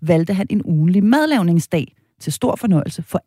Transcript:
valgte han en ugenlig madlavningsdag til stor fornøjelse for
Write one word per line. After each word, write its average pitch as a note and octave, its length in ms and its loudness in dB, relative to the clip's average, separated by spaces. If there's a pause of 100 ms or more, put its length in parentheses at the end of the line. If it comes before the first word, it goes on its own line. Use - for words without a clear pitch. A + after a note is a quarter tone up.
valgte E3 320 0
han F#3+ 160 -2
en G#3 160 -2
ugenlig F3 380 2
madlavningsdag G3+ 920 0 (240)
til D3 140 -8
stor - 220 -4
fornøjelse F3 480 -2
for - 240 -8